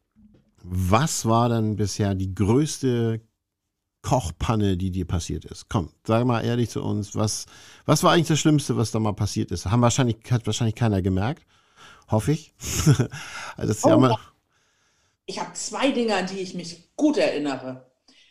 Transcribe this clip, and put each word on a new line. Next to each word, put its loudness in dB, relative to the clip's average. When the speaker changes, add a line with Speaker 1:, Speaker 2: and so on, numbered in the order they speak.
Speaker 1:
was 0
war 4
denn 0
bisher 0
die -4
größte 0
Kochpanne, 0
die -2
dir -4
passiert -4
ist? -18
Komm, -2
sei 2
mal 0
ehrlich 0
zu -6
uns. -4
Was, -2
was 2
war 6
eigentlich 4
das 2
Schlimmste, 2
was 0
da 0
mal 0
passiert -4
ist? -8
Haben 2
wahrscheinlich, 2
hat -2
wahrscheinlich -2
keiner 2
gemerkt. -2
Hoffe 0
ich. -6
<laughs> 2
Also -4
das 0
ist 2
ja 6
Speaker 2:
Oh, 6
Speaker 1:
mal 6
Speaker 2:
ich -12
hab -10
zwei -2
Dinge, 0
an -2
die -8
ich -10
mich -12
gut 2
erinnere. -2